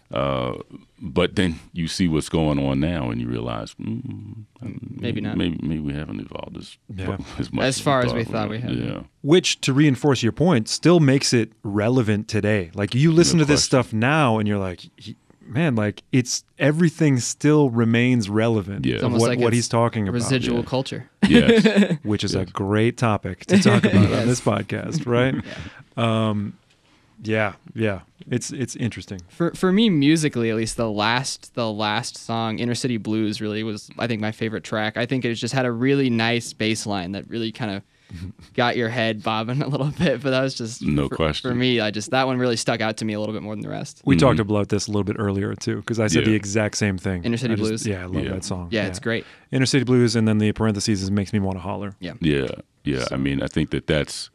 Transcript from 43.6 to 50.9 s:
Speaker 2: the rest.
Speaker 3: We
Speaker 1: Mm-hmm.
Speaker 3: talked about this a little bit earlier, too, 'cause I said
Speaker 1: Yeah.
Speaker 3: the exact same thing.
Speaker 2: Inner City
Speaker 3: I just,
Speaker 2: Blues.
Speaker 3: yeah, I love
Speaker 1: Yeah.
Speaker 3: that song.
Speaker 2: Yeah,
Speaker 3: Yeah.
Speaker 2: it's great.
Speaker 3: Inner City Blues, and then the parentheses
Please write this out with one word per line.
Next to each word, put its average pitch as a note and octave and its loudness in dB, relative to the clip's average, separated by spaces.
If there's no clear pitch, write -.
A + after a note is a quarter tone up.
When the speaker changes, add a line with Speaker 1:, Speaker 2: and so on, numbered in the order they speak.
Speaker 2:
the - -10
rest. - -12
Speaker 3:
We C3+ 6
Speaker 1:
Mm-hmm. C#3+ 4
Speaker 3:
talked A#2 4
about G#2 0
this G#2 -2
a G#2+ -8
little G#2 0
bit G2+ -4
earlier, G2+ -2
too, A2 -4
'cause A2 -2
I A2 2
said A#2 2
Speaker 1:
Yeah. - 2
Speaker 3:
the - 4
exact G#2 -2
same G2 0
thing. F2+ -6
Speaker 2:
Inner A#2 -2
City A#2 -2
Speaker 3:
I - 0
just, G#2+ -2
Speaker 2:
Blues. A2+ -6
Speaker 3:
yeah, F#2+ -4
I - -10
love F2+ -4
Speaker 1:
Yeah. C2 -4
Speaker 3:
that F#2+ -6
song. F2 -6
Speaker 2:
Yeah, G#2+ 0
Speaker 3:
Yeah. F#2+ -4
Speaker 2:
it's F#2 -8
great. A2+ -4
Speaker 3:
Inner C3 2
City B2+ 2
Blues, A#2+ 4
and A2 4
then G#2+ 4
the G#2+ 4
parentheses G2+ 0